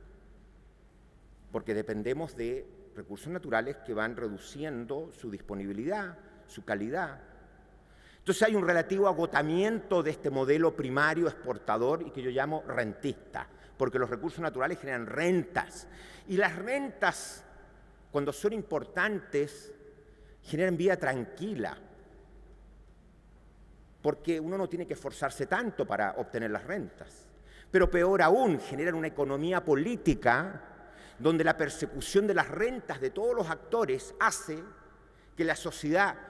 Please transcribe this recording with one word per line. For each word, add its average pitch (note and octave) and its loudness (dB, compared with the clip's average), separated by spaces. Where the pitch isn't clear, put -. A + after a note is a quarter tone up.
porque A2 -4
dependemos A2 -4
de A#2+ -4
recursos C3+ -12
naturales C3+ -2
que A#2+ -6
van A2 -2
reduciendo C3+ -8
su - -12
disponibilidad, G#2+ -6
su - -16
calidad. C#3 -4
Entonces - 2
hay A3 4
un F#3 2
relativo F3+ 4
agotamiento E3+ 2
de D3+ 0
este C#3+ -4
modelo C#3 4
primario D3+ 2
exportador B2 0
y D3 -10
que C3+ -8
yo B2+ -4
llamo C#3 -2
rentista, A#2+ -4
porque C3+ 0
los B2 0
recursos C3 -6
naturales D#3+ -2
generan B2 -6
rentas. E3 0
Y F#3 0
las F#3 2
rentas, G#3+ -4
cuando C#3+ 0
son G#3 0
importantes, E3+ -2
generan F3 0
vida F3+ 4
tranquila, C3 -4
porque D3+ 0
uno E3+ -4
no F#3 -2
tiene F3 -6
que C#3 -6
esforzarse C#3 -4
tanto G3 -2
para G2+ 0
obtener A#2 -4
las G#2 -4
rentas. - -10
Pero F3 8
peor F3+ 6
aún, F3 8
generan D#3 -2
una D#3+ -2
economía C#3+ 0
política D3+ 4
donde D#3+ 4
la D#3+ 4
persecución D3+ 0
de G3 2
las E3+ 4
rentas F#3 -4
de C3 0
todos A#3 0
los F#3+ 0
actores D#3+ 0
hace E3 0
que F3 0
la D#3+ 2
sociedad E3 0